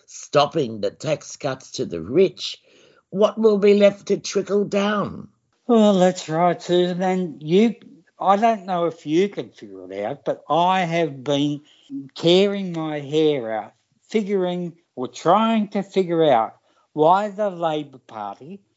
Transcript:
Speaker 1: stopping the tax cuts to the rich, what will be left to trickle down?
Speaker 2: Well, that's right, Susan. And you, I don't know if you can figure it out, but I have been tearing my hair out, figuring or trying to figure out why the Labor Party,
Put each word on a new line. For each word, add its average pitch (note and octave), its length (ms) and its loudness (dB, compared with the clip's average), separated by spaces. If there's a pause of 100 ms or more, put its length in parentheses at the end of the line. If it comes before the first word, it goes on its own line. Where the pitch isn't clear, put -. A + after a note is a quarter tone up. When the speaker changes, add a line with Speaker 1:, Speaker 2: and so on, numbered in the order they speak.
Speaker 1:
stopping C#3+ 760 -2
the G2 100 -2
tax - 460 -8
cuts - 360 -8
to C3 140 -6
the F2 140 -8
rich, C#3 580 0 (520)
what G#3 280 0
will G#3+ 200 4
be G3+ 160 6
left G3+ 340 2
to G3+ 100 0
trickle G3+ 460 -2
down? G3+ 640 -4 (380)
Speaker 2:
Well, G#3 320 6
that's F3+ 300 2
right, E3+ 320 0
Susan. F3+ 420 0
And F#3 400 -4
you, F#3+ 320 2 (460)
I F#3+ 160 4
don't G#3+ 300 0
know F3 200 -2
if - 200 -6
you E3+ 220 0
can D3 220 -10
figure F#2+ 400 -18
it G2 140 -6
out, C#3 200 -8
but C#3+ 240 -6
I F3+ 340 2
have E3 420 -4
been D3 380 -2 (520)
tearing F#3+ 580 0
my D#3 280 -6
hair C#3+ 520 0
out, G#2+ 220 -8 (280)
figuring F3+ 760 -4 (180)
or B2+ 140 -8
trying G#3+ 600 2
to G3+ 140 -4
figure E3+ 420 0
out A#2 320 2 (360)
why F#3 380 2
the G3+ 200 -4
Labor D#3 480 -6
Party, A#2 600 -14 (160)